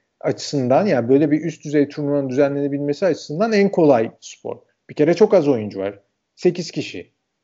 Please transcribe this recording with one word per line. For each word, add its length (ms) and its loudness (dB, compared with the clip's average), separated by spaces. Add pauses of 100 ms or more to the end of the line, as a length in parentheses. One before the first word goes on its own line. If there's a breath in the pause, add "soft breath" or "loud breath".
(200)
açısından, 640 0
yani 220 0
böyle 220 4
bir 140 0
üst 200 -8
düzey 240 0
turnuvanın 400 -4
düzenlenebilmesi 800 -2
açısından 460 -2
en 160 2
kolay 420 2 (100)
spor. 360 -14 (340)
Bir 40 -16
kere 200 4
çok 200 4
az 140 4
oyuncu 300 -2
var. 200 -6 (380)
Sekiz 340 -2
kişi. 400 -12 (340)